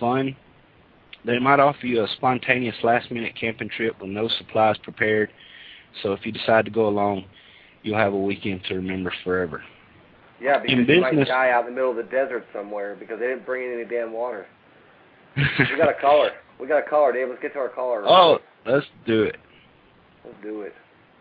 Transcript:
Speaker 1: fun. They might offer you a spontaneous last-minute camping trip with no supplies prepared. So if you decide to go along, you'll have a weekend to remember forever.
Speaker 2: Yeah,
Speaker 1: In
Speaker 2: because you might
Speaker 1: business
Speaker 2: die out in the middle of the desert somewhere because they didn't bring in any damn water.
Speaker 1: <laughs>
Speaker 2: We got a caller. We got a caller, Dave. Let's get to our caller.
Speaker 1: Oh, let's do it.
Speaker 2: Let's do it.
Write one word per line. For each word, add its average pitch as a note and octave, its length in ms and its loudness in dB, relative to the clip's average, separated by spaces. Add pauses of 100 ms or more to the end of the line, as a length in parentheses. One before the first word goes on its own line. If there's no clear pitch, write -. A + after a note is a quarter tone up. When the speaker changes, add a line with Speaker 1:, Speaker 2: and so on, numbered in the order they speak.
Speaker 1:
fun. C3 340 -2 (880)
They A#2+ 140 0
might C3+ 220 4
offer C#3 260 2
you A#2 160 0
a G2 140 -2
spontaneous B2+ 680 0
last-minute A#2 580 0
camping A2+ 280 -6
trip - 320 -4
with F#2+ 100 -10
no G#2+ 160 -2 (120)
supplies G#2+ 400 0
prepared. G#2+ 520 0 (720)
So G2+ 100 0
if G2 140 -6
you A2+ 60 -6
decide A2 320 2
to G#2+ 80 -10
go A2 160 2
along, G2+ 360 0 (600)
you'll G#2+ 140 -2
have G2+ 140 2
a G2 60 0
weekend G2 500 -4
to G2 80 -6
remember F#2 360 -4 (120)
forever. F2+ 380 -2 (760)
Speaker 2:
Yeah, C3+ 180 2
Speaker 1:
In G#2+ 40 -8 (220)
Speaker 2:
because C#3 120 4
you F3+ 40 6
might F3+ 120 2
Speaker 1:
business C#3+ 160 2
Speaker 2:
die C3 220 2
out A#2+ 160 2
in A#2+ 40 -10
the B2 40 -10
middle C3 160 0
of A2+ 60 -4
the A2+ 80 -4
desert B2+ 480 -4
somewhere G2+ 440 -8
because G#2 240 -12
they A#2+ 60 -2
didn't B2 200 -6
bring B2+ 260 -6
in A#2+ 80 -6
any G#2+ 80 -10
damn A#2 240 -6
water. A2+ 340 -8 (500)
Speaker 1:
<laughs> - 400 -20
Speaker 2:
We C#3 420 0
got D#3 100 4
a C3 120 2
caller. C#3 300 4 (300)
We C3 80 -12
got D3 180 0
a - 20 -12
caller, D3 240 2
Dave. B2+ 160 -2
Let's B2 140 -12
get D3 120 -8
to D3 40 -10
our B2+ 100 -4
caller. B2 380 -6
Speaker 1:
Oh, E3 320 6 (280)
let's C#3 200 2 (200)
do A2 180 4
it. - 120 -2 (880)
Speaker 2:
Let's A2 180 -20
do G#2+ 200 -10
it. F#2+ 120 -12 (460)